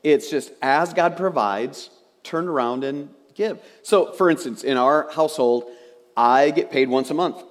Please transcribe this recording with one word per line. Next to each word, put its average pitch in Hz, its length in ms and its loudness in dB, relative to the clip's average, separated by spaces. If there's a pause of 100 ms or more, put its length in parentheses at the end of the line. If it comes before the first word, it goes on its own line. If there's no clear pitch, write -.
It's 147 260 2
just 143 320 -6
as 151 320 0
God 170 240 0
provides, 135 720 -4 (340)
turn 170 240 -6
around 131 380 -4
and 143 240 -8 (240)
give. 208 260 -6 (240)
So, 185 300 2
for 180 160 2
instance, 127 340 -2
in 135 140 0
our 143 340 2
household, 131 540 0 (500)
I 131 360 4
get - 200 -2
paid 135 160 2
once 127 220 0
a - 40 -4
month. 165 380 -4